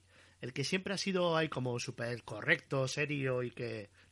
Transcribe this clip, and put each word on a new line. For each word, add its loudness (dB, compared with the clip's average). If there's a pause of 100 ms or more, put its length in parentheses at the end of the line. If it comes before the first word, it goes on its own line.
(420)
el -6
que 0
siempre -2
ha -2
sido 4
ahí 4
como -2
súper -6
correcto, 0
serio 0
y -4
que, -6 (220)